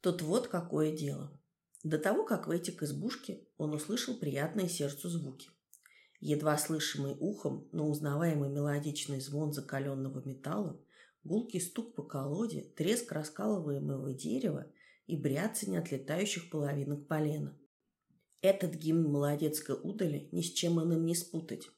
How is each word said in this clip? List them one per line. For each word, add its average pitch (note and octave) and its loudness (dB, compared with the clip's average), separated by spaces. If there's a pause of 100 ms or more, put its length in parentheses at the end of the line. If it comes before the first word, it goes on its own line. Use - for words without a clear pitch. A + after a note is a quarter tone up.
Тут F3 2
вот F3+ 2
какое D#3 2
дело. C#3+ -4 (520)
До D#3 2
того, G#3 4
как G#3+ 0
выйти E3+ 0
к - -6
избушке, D#3+ -6 (100)
он D3+ -2
услышал D3+ -2
приятные D#3+ 0
сердцу C#3+ -2
звуки. C#3+ -4 (720)
Едва D3 2
слышимый C#3+ 0
ухом, - -2
но D#3 0
узнаваемый D3 2
мелодичный D3 0
звон D3 -2
закаленного C3+ -2
металла, D3+ -4 (420)
гулкий F#3+ 0
стук - -6
по D3+ -6
колоде, D3 -2 (140)
треск G3+ 2
раскалываемого D3 -2
дерева D#3 0 (400)
и E3+ -2
бряцание F3 0
отлетающих E3 -2
половинок C#3+ -2
полена. D3+ 0 (840)
Этот F#3 4
гимн D#3+ 4
молодецкой D3 2
удали E3 -2
ни E3+ 0
с E3+ -2
чем E3+ 4
иным E3 4
не E3+ 4
спутать. - -4